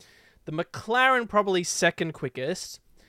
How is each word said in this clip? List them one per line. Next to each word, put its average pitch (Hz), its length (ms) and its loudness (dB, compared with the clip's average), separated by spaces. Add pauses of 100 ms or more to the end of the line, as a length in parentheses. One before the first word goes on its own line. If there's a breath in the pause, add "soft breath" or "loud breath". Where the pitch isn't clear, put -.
(460 soft breath)
The 151 60 -10
McLaren 240 800 0
probably 190 340 2
second 165 500 0
quickest. - 680 -8 (280 soft breath)